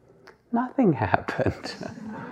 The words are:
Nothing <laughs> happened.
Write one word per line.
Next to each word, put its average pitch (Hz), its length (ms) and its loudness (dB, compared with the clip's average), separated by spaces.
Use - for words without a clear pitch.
Nothing 240 420 4
<laughs> 110 140 2
happened. - 680 -2